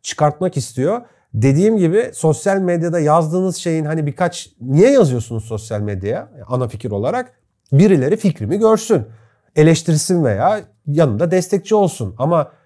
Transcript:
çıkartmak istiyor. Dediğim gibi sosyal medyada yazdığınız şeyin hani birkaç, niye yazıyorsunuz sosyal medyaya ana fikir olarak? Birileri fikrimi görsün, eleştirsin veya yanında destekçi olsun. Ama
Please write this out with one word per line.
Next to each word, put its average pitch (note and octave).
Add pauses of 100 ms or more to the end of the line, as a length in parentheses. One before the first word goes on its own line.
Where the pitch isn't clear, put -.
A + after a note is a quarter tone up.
çıkartmak D#3
istiyor. D3 (340)
Dediğim C#3+
gibi F#3
sosyal F3+
medyada F3
yazdığınız E3
şeyin D#3+
hani D#3
birkaç, E3+ (100)
niye D3
yazıyorsunuz B2
sosyal G#2
medyaya G#2 (200)
ana B2+
fikir A2
olarak? C#3+ (400)
Birileri D3+
fikrimi E3
görsün, A3 (540)
eleştirsin D#3+
veya C3+ (260)
yanında D3
destekçi F#3
olsun. F3
Ama D#3 (160)